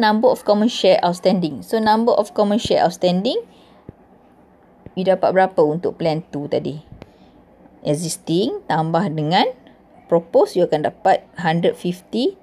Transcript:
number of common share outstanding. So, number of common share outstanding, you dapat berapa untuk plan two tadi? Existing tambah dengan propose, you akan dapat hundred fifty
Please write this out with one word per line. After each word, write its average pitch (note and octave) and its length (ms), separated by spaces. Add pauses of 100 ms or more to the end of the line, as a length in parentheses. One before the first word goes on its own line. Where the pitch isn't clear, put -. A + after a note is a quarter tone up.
number G#3+ 260
of - 160
common G#3 240
share G3 380
outstanding. F3 560
So, - 160
number A3 400
of G#3+ 160
common G#3 240
share - 240
outstanding, F3+ 560 (1600)
you F#3 80
dapat F#3 320
berapa F#3 240
untuk D#3+ 400
plan D#3+ 320
two D3 160
tadi? D3 320 (1040)
Existing F3 840
tambah E3 440
dengan D#3+ 360 (640)
propose, F3+ 480
you E3+ 80
akan D3+ 200
dapat - 360 (160)
hundred E3+ 400
fifty A3 640